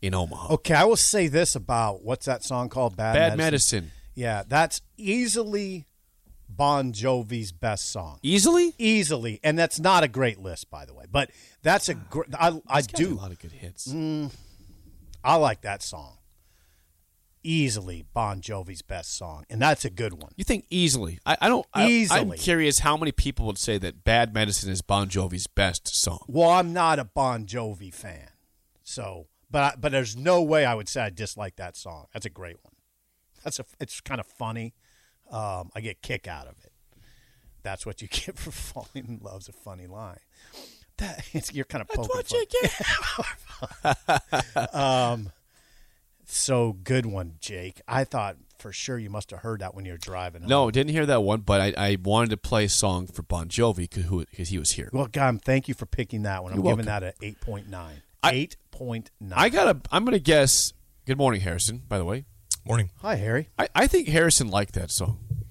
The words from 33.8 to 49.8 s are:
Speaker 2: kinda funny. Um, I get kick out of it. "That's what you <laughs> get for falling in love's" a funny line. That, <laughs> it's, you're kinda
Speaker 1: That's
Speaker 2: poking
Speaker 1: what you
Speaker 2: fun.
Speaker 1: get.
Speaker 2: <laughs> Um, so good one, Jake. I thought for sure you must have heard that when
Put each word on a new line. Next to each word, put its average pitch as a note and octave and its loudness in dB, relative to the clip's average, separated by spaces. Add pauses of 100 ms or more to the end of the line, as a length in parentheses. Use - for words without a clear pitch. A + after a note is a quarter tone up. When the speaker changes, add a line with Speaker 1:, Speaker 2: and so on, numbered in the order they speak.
Speaker 2:
kinda C3 -8
funny. A2+ -8 (580)
Um, F#2+ -8
I G#2 -12
get A2 -12
kick - -8
out C#2+ -14
of C2 -20 (100)
it. - -20 (880)
"That's G2 -10
what G#2+ -12
you G#2+ -14
<laughs> - -16
get - -8
for D#3 -10
falling - -12
in A#2 -12
love's" F#2+ -16
a G2 -20
funny F#2 -18
line. G2 -16 (760)
That, G3 -8
<laughs> - -18
it's, - -6
you're C3+ -4
kinda A#2+ -8
Speaker 1:
That's A3 -4
Speaker 2:
poking B4+ -2
Speaker 1:
what - -6
you A#4 0 (220)
Speaker 2:
fun. - -4 (160)
Speaker 1:
get. C3 -2
Speaker 2:
<laughs> - -4
Um, B2 0 (1000)
so A#2+ 2 (100)
good C3 2
one, F2+ -6
Jake. F#2 -12
I C3 0
thought G2+ -4 (220)
for A2 -16
sure B2 -8
you G#2 -8
must G#2 -8
have F#2 -14
heard A2+ -6
that F#2 -8
when F#2+ -12